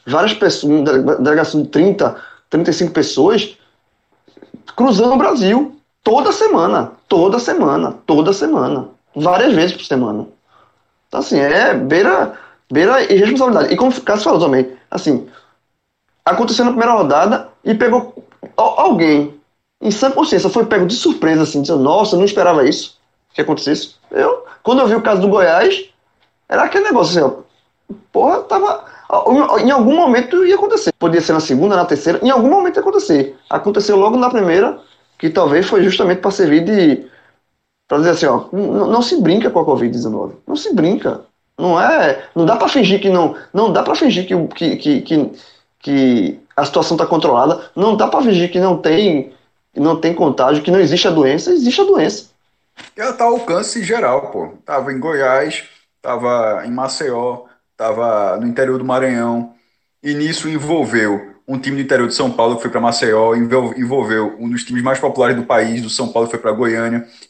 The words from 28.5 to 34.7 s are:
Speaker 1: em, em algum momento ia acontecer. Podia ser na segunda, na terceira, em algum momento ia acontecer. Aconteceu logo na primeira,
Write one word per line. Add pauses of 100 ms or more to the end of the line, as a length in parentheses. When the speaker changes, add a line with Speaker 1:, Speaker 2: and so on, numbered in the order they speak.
Speaker 1:
em,
em
algum
momento
ia
acontecer.
Podia
ser
na
segunda,
na
terceira,
em
algum
momento
ia
acontecer. (120)
Aconteceu
logo
na
primeira, (400)